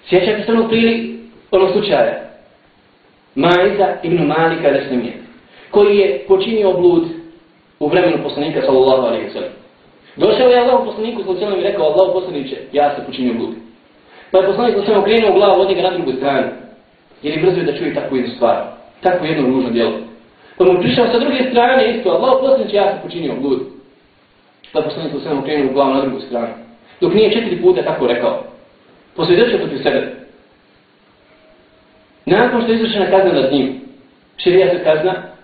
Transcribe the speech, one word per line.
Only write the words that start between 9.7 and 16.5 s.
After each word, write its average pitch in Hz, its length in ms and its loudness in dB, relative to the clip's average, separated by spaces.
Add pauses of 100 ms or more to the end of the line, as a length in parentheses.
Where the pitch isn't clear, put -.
Došao 220 320 4
je 247 100 6
Allahov 240 260 2
poslaniku 220 380 -6
sallallahu 185 240 -4
alejhi 202 100 -4
ve 175 40 -2
sellem - 0 -
i 202 100 0
rekao: 160 160 0
„Allahov 175 260 2
poslaniče, 143 440 -6 (160)
ja 143 220 2
sam 127 120 -10
počinio 123 280 -4
blud.” - 200 -6 (760)
Pa 180 80 4
je 190 80 4
poslanik 208 280 0
sallallahu - 0 -
alejhi 202 60 0
ve - 60 -4
sellem 202 160 2
okrenuo 208 360 4
glavu 190 220 4
od 190 80 2
njega 180 140 0
na 185 80 2
drugu 156 220 -4
stranu, 135 360 -2 (760)